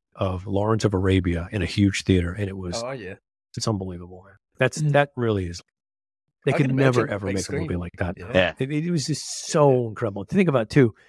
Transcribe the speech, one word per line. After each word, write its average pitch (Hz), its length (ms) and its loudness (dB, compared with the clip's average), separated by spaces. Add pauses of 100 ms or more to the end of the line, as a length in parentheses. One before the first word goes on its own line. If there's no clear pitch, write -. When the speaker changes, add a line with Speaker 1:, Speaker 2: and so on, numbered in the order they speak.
(140)
Speaker 1:
of 92 320 -4
Lawrence 104 380 0
of 107 100 4
Arabia 92 560 2
in 104 120 -2
a 85 40 -2
huge 98 380 2
theater, 90 280 2
and 101 160 -6
it 98 80 -10
was 92 260 -6
Speaker 2:
Oh, 123 80 -8
yeah. 101 240 -10 (420)
Speaker 1:
it's 123 100 -4
unbelievable, 92 580 -6
man. - 100 -20 (240)
That's, 135 240 0
Speaker 2:
Mm. 147 100 0
Speaker 1:
that 143 240 4
really 107 300 0
is. 87 160 -10 (840)
They 139 80 0
Speaker 2:
I 135 40 0
Speaker 1:
could 151 100 2
Speaker 2:
can 131 100 0
Speaker 1:
never, 131 240 4
Speaker 2:
imagine 107 140 -2
Speaker 1:
ever 101 120 -6
Speaker 2:
big 98 100 -2
Speaker 1:
make 92 80 -2
Speaker 2:
screen. - 160 -6
Speaker 1:
a 87 40 -4
movie 90 120 -6
like 87 220 -8
that. 90 200 -4
Speaker 2:
Yeah. 104 160 -14
Speaker 3:
Yeah. 90 240 2
Speaker 1:
It, 131 120 -4
it 156 200 -4
was 165 160 -2
just - 400 -8
so 135 420 4
incredible. 101 380 -6
To - 80 -10
think 185 140 4
about, 127 200 0
too, 127 260 6 (140)